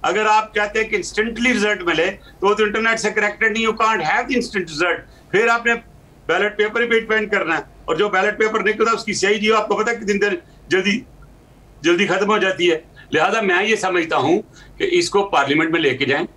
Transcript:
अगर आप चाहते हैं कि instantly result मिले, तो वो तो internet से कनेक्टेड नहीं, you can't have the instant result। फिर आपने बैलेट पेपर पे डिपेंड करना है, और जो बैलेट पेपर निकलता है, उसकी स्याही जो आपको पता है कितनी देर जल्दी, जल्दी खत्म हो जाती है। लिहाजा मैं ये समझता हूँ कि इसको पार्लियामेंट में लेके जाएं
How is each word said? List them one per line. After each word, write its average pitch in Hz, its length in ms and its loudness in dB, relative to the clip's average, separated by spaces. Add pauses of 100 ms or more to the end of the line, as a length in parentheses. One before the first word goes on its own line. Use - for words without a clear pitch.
अगर 196 220 0
आप 214 300 2
चाहते 208 220 -2
हैं 220 100 -2
कि 214 80 -4
instantly 226 560 -2
result 208 300 0
मिले, 170 240 0
तो - 400 -6
वो 202 80 4
तो 214 120 2
internet 226 320 0
से 208 120 -2
कनेक्टेड 208 420 0
नहीं, 220 140 -2
you 220 80 0
can't 220 260 0
have 190 260 0
the 262 100 -2
instant 202 280 -2
result। 165 320 -2 (360)
फिर 226 160 2
आपने 233 260 0 (540)
बैलेट 202 300 0
पेपर 214 280 0
पे 226 140 2
डिपेंड 220 300 -2
करना 165 240 0
है, 147 100 -4 (240)
और 160 80 -2
जो 208 120 0
बैलेट 202 260 0
पेपर 214 300 0
निकलता 214 260 2
है, 226 60 2
उसकी - 180 -6
स्याही 202 240 0
जो 214 180 2
आपको 214 180 0
पता 220 180 -2
है 233 60 -4
कितनी 208 160 -2
देर 196 280 0 (280)
जल्दी, 190 340 0 (800)
जल्दी 175 220 2
खत्म 190 200 0
हो 208 120 2
जाती 185 280 0
है। 160 180 0 (300)
लिहाजा 196 280 2
मैं 185 220 0
ये 220 120 0
समझता 170 400 -2
हूँ 165 240 2 (380)
कि - 60 -2
इसको 180 380 0
पार्लियामेंट 160 500 0
में 165 80 0
लेके 139 240 0
जाएं 143 220 0 (100)